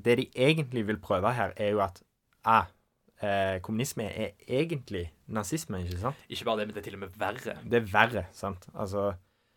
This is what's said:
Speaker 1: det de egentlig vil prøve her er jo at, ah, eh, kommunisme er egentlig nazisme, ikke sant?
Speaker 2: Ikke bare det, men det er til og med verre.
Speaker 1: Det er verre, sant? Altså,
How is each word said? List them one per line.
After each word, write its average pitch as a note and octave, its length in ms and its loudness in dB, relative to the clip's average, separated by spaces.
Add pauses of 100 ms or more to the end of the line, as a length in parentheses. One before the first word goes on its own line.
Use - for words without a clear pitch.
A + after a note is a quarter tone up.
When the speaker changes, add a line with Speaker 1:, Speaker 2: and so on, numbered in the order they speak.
Speaker 1:
det A#2+ 160 6
de B2+ 160 -2
egentlig B2+ 520 2
vil G#2+ 120 0
prøve G2 340 2
her A2+ 240 0
er G#2 140 0
jo G#2 100 2
at, F#2+ 220 -2 (420)
ah, A2 220 6 (560)
eh, G2 380 2
kommunisme A2 440 -4
er G#2 280 -6 (160)
egentlig B2 600 -2 (180)
nazisme, A2 560 -4
ikke F2 140 -4
sant? B2 180 -4 (120)
Speaker 2:
Ikke - 160 -8
bare A2+ 140 0
det, G#2 80 -2
men G#2+ 80 -8
det G#2 60 -10
er G#2+ 100 -10
til G2 40 -12
og G2 60 -12
med F#2+ 160 -12
verre. G2+ 480 -6
Speaker 1:
Det A2+ 100 0
er A#2 180 4
verre, G#2 400 4
sant? G2 420 -8
Altså, G2+ 400 -2 (420)